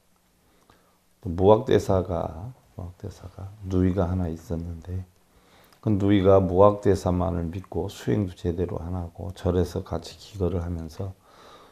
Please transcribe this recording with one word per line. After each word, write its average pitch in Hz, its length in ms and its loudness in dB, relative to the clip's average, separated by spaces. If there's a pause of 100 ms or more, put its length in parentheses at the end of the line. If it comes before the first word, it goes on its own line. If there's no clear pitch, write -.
(1200)
또 92 100 -8
무학대사가, 92 1200 2 (240)
무학대사가 92 720 -14 (140)
누이가 92 440 0
하나 90 200 -2
있었는데, 85 760 -10 (760)
그 110 100 -2
누이가 98 500 6
무학대사만을 90 1040 2
믿고 87 440 -8
수행도 104 460 -4
제대로 87 460 -4
안 85 140 -8
하고 92 400 -10
절에서 90 480 -2
같이 - 360 -10
기거를 90 440 -4
하면서 87 520 -10 (580)